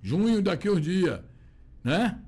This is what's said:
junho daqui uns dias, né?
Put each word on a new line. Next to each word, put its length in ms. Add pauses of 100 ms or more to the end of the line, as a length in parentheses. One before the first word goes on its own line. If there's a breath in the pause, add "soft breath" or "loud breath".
junho 400
daqui 260
uns 140
dias, 380 (600 soft breath)
né? 460